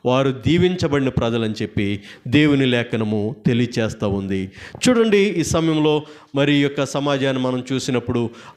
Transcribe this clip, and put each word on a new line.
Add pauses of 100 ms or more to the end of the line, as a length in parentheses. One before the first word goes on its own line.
వారు (160)
దీవించబడిన
ప్రజలని
చెప్పి (280)
దేవుని
లేఖనము (100)
తెలియచేస్తూ
ఉంది. (280)
చూడండి,
ఈ
సమయంలో (320)
మరి
ఈ
యొక్క
సమాజాన్ని
మనం
చూసినప్పుడు (260)